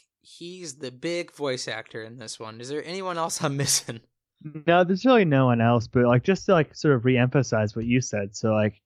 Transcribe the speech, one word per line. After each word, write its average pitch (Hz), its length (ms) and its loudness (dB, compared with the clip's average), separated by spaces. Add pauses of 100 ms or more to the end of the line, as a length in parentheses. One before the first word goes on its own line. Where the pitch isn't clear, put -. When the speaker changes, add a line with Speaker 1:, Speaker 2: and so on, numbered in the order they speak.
(220)
Speaker 1:
he's 170 560 -18
the 135 140 -12
big 170 420 -8
voice 135 340 -8
actor 110 360 -12
in 117 140 -18
this 110 220 -16
one. 113 220 -16
Is 127 80 -14
there 147 160 -8
anyone 180 320 -8
else 165 260 -6
I'm 139 140 -4
<laughs> - 0 -
missing? 123 440 -4 (680)
Speaker 2:
No, 175 160 6
there's 185 200 0
really 240 220 4
no 135 220 4
one 117 140 2
else, 117 260 2
but, 123 180 2
like, 120 180 4
just 190 220 0
to, 202 80 4
like, 160 220 2
sort 143 200 2
of 113 60 0
reemphasize 123 760 2
what 113 100 -6
you 123 160 2
said. 104 340 -8
So, 110 180 0
like, 107 320 0